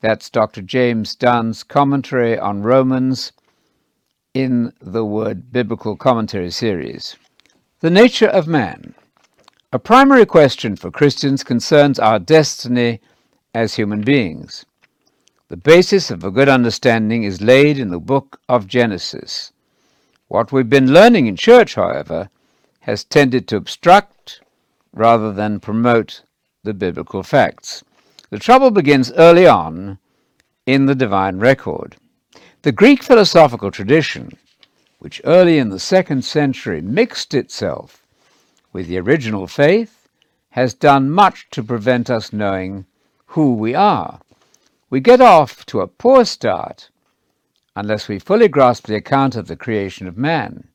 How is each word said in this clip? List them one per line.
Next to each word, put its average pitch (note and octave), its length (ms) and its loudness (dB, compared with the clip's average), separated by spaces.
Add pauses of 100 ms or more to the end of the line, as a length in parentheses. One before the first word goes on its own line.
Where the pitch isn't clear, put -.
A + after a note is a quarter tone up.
That's A2 300 -4
Doctor G#2+ 320 -4
James A#2 520 -4
Dunn's A#2 500 -2
commentary C3+ 720 -2
on G2+ 240 -6
Romans C3 680 -2 (1000)
in B2+ 480 -4
the A2 240 -6
Word G#2+ 460 -8
Biblical A2 460 -6
Commentary G#2+ 540 -4
series. E2+ 680 -8 (640)
The E3 100 -2
nature G#3+ 380 4
of E3+ 180 -2
man. G#2+ 480 -6 (760)
A C3 80 -6
primary C4 440 6
question C3 520 2
for - 160 -14
Christians C#3 500 -2
concerns C#3 560 0
our A2 220 0
destiny B2 800 -2 (540)
as A#2 200 -4
human G#2+ 280 -4
beings. G#2 640 -4 (840)
The - 80 -16
basis F3 560 2
of E2+ 100 -12
a F#2+ 80 -6
good C3+ 180 2
understanding A#2 760 0
is G2 180 -8
laid C#3 360 4
in A#2 100 -6
the F2 100 -8
book C3+ 500 -6
of A2+ 200 -2
Genesis. - 840 -6 (760)
What A2 240 -4
we've C3 180 0
been C3 220 4
learning G3 340 6
in G2 100 -4
church, - 380 4
however, E2 560 -6 (500)
has A2 240 -8
tended C3 440 0
to A2 80 -4
obstruct - 840 0 (520)
rather A2 400 0
than G#2 280 -6
promote A#2 640 -2 (400)
the G#2+ 120 -10
biblical F2+ 480 -8
facts. - 600 -2 (480)
The G#2 80 -12
trouble C4 320 4
begins C#3 420 0
early E3+ 340 6
on F#2 520 0 (680)
in C3+ 200 2
the C#3 80 2
divine G2 440 -4
record. A2+ 580 -2 (680)
The C#3+ 100 -2
Greek B3 300 4
philosophical D#3 680 4
tradition, A2 680 -4 (600)
which - 260 -20
early E3+ 340 4
in B2 100 -2
the F#2+ 100 -10
second D#3 460 -2
century B2+ 560 -4
mixed D3 540 -6
itself - 720 -8 (640)
with F#2 160 -12
the F2+ 100 -6
original G#2+ 480 -4
faith, F#3 640 -2 (420)
has B2+ 240 -4
done C#3 360 2
much F#3+ 400 0
to C3 120 -10
prevent A#2+ 480 -4
us A2+ 220 -6
knowing G2 540 -6 (400)
who C#3+ 280 0
we A2 200 -4
are. E3 460 -2 (720)
We C3 100 -2
get B3 200 6
off F3 460 4
to G#2+ 140 -6
a F#2+ 60 -4
poor B3 380 2
start - 640 -8 (880)
unless G#2 320 -6
we G2+ 100 -8
fully G#3+ 300 0
grasp C3 380 0
the G#2+ 80 -6
account C#3 420 -2
of G2 120 -10
the E2+ 80 -12
creation G2 500 -8
of F#2 100 -14
man. C#3 580 -8